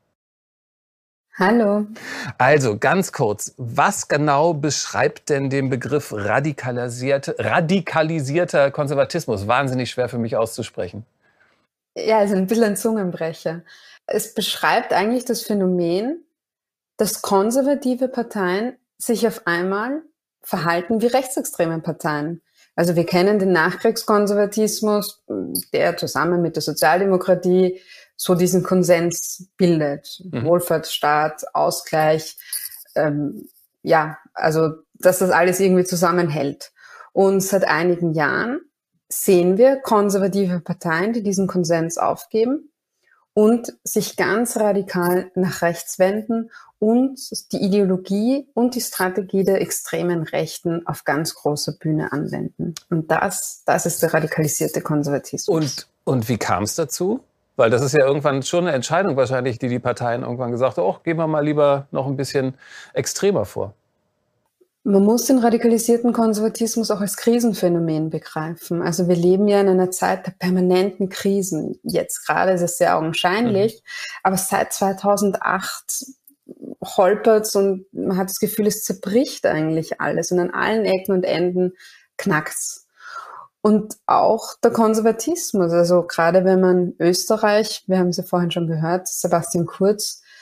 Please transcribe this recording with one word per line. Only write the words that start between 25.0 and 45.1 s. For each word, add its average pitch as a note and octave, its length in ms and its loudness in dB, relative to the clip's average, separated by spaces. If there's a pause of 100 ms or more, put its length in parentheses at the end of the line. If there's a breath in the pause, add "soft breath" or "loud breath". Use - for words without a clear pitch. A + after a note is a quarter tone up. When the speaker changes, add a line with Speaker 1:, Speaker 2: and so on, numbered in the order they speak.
Speaker 1:
der E3+ 240 2
zusammen E3+ 440 0
mit E3 140 -2
der D#3 80 -4
Sozialdemokratie F3+ 1200 2 (340 loud breath)
so - 180 0
diesen F3 300 2
Konsens F3 840 0 (100)
bildet. D#3 640 0 (100)
Speaker 2:
Mhm. B2+ 140 -4
Speaker 1:
Wohlfahrtsstaat, D#3 1080 0
Ausgleich, D#3 840 0 (580 loud breath)
ähm, D3 540 -2 (340)
ja, D#3 340 0 (160)
also D#3+ 420 0 (180)
dass F3+ 260 2
das F#3 120 2
alles F3+ 280 2
irgendwie F#3 240 4
zusammenhält. E3+ 880 -2 (400 loud breath)
Und G3 300 2
seit F#3+ 260 0
einigen E3+ 460 0
Jahren D#3+ 480 -2 (480)
sehen F3+ 480 2
wir C4 200 6
konservative G3 840 0
Parteien, F3 520 -2
die A#3 100 -4
diesen F#3+ 240 0
Konsens E3+ 500 -2
aufgeben - 720 -2 (640)
und A3+ 400 4 (100)
sich - 340 -4
ganz A#3 400 0
radikal F#3+ 800 0